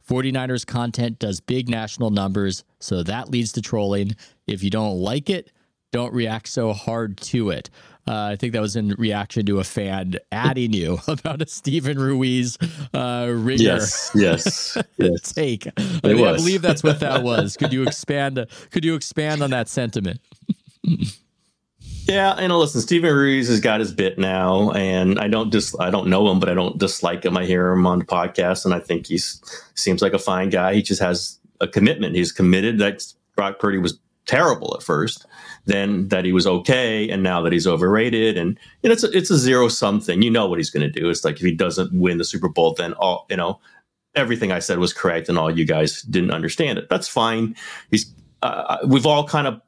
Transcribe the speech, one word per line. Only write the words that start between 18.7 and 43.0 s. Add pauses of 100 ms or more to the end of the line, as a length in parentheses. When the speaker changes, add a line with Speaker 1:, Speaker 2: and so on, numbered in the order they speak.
Speaker 1:
could
you
expand
on
that
sentiment? (640)
<laughs> (1160)
Speaker 2:
Yeah,
and
listen,
Steven
Ruiz
has
got
his
bit
now,
and
I
don't
dis-,
I
don't
know
him,
but
I
don't
dislike
him.
I
hear
him
on
the
podcast,
and
I
think
he's, (340)
seems
like
a
fine
guy.
He
just
has (240)
a
commitment.
He's
committed
that (300)
Brock
Purdy
was (280)
terrible
at
first, (400)
then
that
he
was
okay,
and
now
that
he's
overrated.
And, (240)
you
know,
it's
a,
it's
a
zero-sum
thing.
You
know
what
he's
gonna
do.
It's
like,
if
he
doesn't
win
the
Super
Bowl,
then
all,